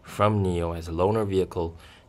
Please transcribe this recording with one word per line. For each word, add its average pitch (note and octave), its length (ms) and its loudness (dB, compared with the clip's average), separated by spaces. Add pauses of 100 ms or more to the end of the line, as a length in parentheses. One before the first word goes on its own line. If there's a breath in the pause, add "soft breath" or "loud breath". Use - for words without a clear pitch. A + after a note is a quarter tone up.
from G#2+ 400 2
neo F2 300 0
as E2+ 160 -8
a - 20 -8
loaner G2+ 340 2
vehicle F2+ 520 -2 (320 loud breath)